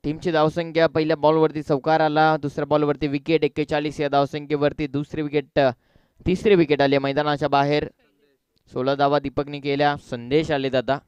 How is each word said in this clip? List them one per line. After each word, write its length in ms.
टीमची 300
धावसंख्या 540
पहिल्या 300
बॉलवरती 460
चौकार 380
आला, 360
दुसऱ्या 280
बॉलवरती 420
wicket, 380
एक्केचाळीस 560
या 80
धावसंख्येवरती 800
दुसरी 360
wicket, 360
अ, 120
तिसरी 280
wicket 280
आली 160
मैदानाच्या 500
बाहेर. 400
सोळा 220
धावा 240
दीपकने 420
केल्या, 360
संदेश 540
आलेत 240
आता. 340